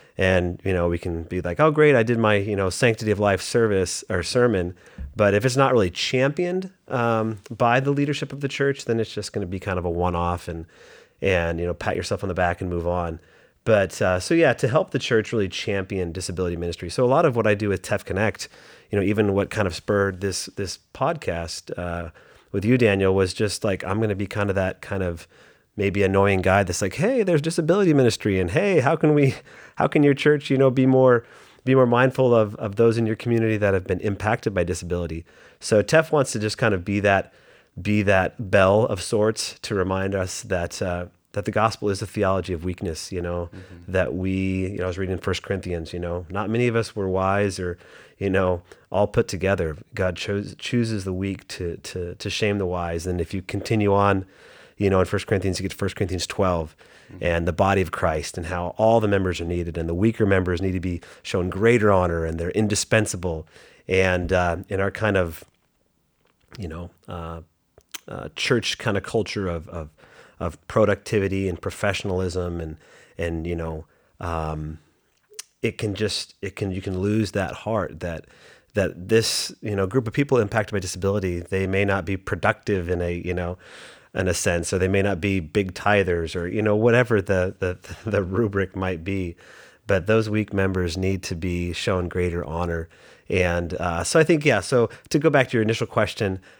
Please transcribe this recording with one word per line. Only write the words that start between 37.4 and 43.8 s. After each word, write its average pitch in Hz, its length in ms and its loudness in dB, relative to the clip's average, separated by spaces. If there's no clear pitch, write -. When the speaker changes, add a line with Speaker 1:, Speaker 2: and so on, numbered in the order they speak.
Speaker 1:
be 104 220 2
that 95 480 2
bell 98 340 6
of 104 160 -4
sorts - 640 -2
to - 100 -6
remind 95 400 0
us 92 300 -4
that, 87 360 -4
uh, 90 280 -4
that 101 140 -6
the 113 60 -2
gospel 107 380 0
is 98 140 -4
a - 20 -6
theology 95 480 0
of 82 100 -6
weakness, 90 480 -6
you 92 120 -6
know, 87 280 -6
Speaker 2:
Mm-hmm. 92 420 -16